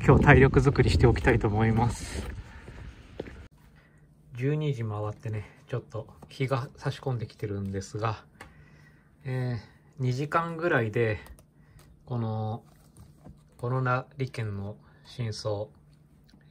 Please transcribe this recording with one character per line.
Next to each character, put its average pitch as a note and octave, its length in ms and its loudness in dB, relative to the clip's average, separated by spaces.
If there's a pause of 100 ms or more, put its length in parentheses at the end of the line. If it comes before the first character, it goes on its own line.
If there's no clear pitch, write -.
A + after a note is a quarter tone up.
今 C3+ 120 10
日 - 60 4
体 C3 160 10
力 C3+ 200 8
作 C3+ 220 4
り A2 80 4
し - 80 4
て B2 80 6
お A#2 80 6
き - 80 -2
た - 100 4
い A2+ 60 4
と A2+ 100 0
思 G#2+ 160 2
い A2+ 80 4
ま A2+ 180 2
す。 - 340 -8 (2000)
十 C3+ 200 0
二 D3+ 200 -2
時 A#2 100 -6
回 G#2+ 140 -6 (100)
っ G#2 80 -8
て A2 140 -10
ね、 G#2+ 140 -6 (220)
ち - 80 -6
ょ A#2 40 -4
っ - 20 -4
と - 260 -12 (220)
日 - 180 -4
が B2+ 300 -2
差 C#3 160 -6
し - 80 -12
込 B2+ 140 -4
ん A#2 40 -4
で A2 80 -6
き - 100 -18
て - 100 -8
る G2+ 140 -6
ん G2 120 -6
で G2 80 -4
す G#2 180 -10
が、 A2 240 -4 (1000)
え B2+ 340 -4
ー、 - 440 -14
二 B2+ 100 0
時 C#3+ 160 -4
間 E3+ 280 -2
ぐ E3+ 120 -2
ら C#3 140 2
い A2 100 -2
で、 A2+ 260 0 (840)
こ B2 140 -6
の、 A2 440 -4 (920)
コ B2 140 -6
ロ C3 100 0
ナ B2+ 260 0 (120)
利 C3 100 -4
権 G#2+ 280 -6
の G2+ 200 -8 (280)
真 A2+ 280 -8
相、 G#2 340 -4 (840)